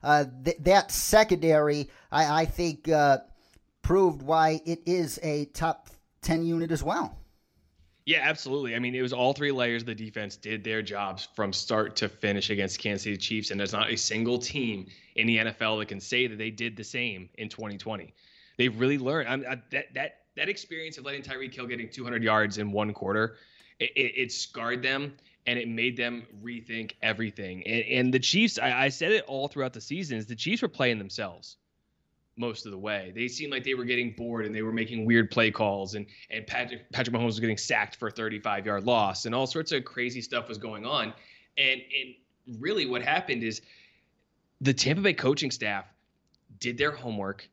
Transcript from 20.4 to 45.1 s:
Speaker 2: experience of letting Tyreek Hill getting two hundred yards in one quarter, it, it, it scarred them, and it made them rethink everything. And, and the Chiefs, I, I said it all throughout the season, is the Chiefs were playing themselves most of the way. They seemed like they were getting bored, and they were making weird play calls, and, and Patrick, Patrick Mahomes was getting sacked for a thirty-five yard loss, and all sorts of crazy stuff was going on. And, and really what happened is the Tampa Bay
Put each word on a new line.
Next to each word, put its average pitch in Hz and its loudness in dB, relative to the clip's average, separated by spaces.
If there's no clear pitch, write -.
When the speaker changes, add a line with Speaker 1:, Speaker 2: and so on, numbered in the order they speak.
Speaker 2:
experience 160 -10
of 127 -16
letting 139 -8
Tyreek 131 -10
Hill 123 -8
getting 117 -8
two 131 -12
hundred 117 -2
yards 107 4
in 104 -4
one 104 0
quarter, 107 0
it, 123 0
it, 123 2
it 123 -2
scarred 123 -4
them, 139 -2
and 123 0
it 117 -4
made 117 0
them 120 -4
rethink 113 -8
everything. 104 -4
And, 113 0
and 127 2
the 131 6
Chiefs, 202 4
I, 127 2
I 139 4
said 165 -2
it 214 2
all 135 -4
throughout 131 -4
the 107 -14
season, 147 -6
is 107 -6
the 120 -8
Chiefs 202 -2
were 214 0
playing 120 2
themselves 95 -10
most 117 -6
of 107 -12
the 95 -10
way. 98 -6
They 120 -4
seemed 143 -8
like 131 -4
they 131 0
were 123 -2
getting 120 0
bored, 117 -4
and 107 -4
they 110 -4
were 110 -2
making 113 -2
weird 117 6
play 110 4
calls, 101 0
and, 104 -6
and 110 -8
Patrick, 123 -6
Patrick 123 0
Mahomes 120 2
was 110 0
getting 110 0
sacked 107 -2
for 113 -6
a 101 -4
thirty-five 107 -4
yard 101 0
loss, 107 4
and 117 -2
all 131 0
sorts 160 -4
of 131 -2
crazy 123 -6
stuff 117 -4
was 110 -10
going 107 -10
on. 127 -2
And, 131 2
and 127 -10
really 175 0
what 123 -2
happened 135 -2
is 110 -4
the 135 4
Tampa 147 2
Bay 196 6